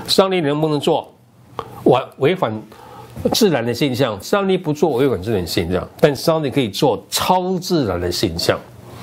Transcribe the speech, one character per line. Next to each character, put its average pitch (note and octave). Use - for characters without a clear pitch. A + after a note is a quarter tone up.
上 F#3+
帝 F#3
能 D3
不 D#3
能 D3
做？ C#3+
违-， C3
违 D#3+
反 A2
自 G#3
然 A#2+
的 A#2+
现 B2+
象， G2+
上 G3
帝 F#3+
不 D#3
做 D#3
违 C3+
反 F#2
自 A2
然 G2
的 F2
现 F2
象， F2+
但 D3
上 D#3+
帝 C3+
可 C#3+
以 A#2
做 G2+
超 F#3
自 D#3
然 F2
的 F2
现 F2
象。 F2+